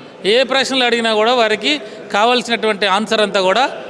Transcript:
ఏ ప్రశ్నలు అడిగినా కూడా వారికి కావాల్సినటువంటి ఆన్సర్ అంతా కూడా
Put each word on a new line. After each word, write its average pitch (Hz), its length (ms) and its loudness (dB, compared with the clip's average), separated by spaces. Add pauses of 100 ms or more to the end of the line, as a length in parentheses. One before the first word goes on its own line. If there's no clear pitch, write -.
(240)
ఏ 233 180 4
ప్రశ్నలు 254 400 0
అడిగినా 233 300 0
కూడా 214 200 2
వారికి 226 480 0 (320)
కావాల్సినటువంటి 220 720 0
ఆన్సర్ 214 360 0
అంతా 196 200 0
కూడా 208 300 2 (180)